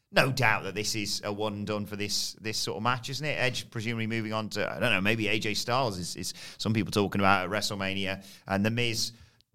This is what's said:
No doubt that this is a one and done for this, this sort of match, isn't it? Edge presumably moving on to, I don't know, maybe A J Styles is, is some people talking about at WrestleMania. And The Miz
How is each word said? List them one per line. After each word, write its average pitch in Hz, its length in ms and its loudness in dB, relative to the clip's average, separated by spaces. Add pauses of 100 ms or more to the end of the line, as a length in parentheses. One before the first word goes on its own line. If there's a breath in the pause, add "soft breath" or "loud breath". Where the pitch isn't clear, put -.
(100)
No 139 220 4
doubt 110 320 4
that 95 100 -6
this 107 200 -2
is 101 300 -2
a 104 80 -2
one 104 200 -2
and 104 140 -6
done 104 180 -2
for 104 120 -8
this, 101 440 -2
this 110 160 -4
sort 85 220 -2
of 104 40 -6
match, 123 280 0
isn't 139 160 -6
it? 143 120 0
Edge 120 300 0
presumably 113 380 -4
moving 110 260 -2
on 110 180 -2
to, 101 160 0
I - 140 -4
don't 117 120 2
know, 95 100 4
maybe 110 260 2
A 113 100 2
J 107 140 0
Styles 117 460 0
is, 87 180 -6
is 92 160 -6 (240 loud breath)
some - 160 0
people 101 180 2
talking 101 300 2
about 95 240 6
at 87 60 -4
WrestleMania. 98 760 -2 (240 loud breath)
And 98 160 4
The 110 60 4
Miz 117 420 0 (420 soft breath)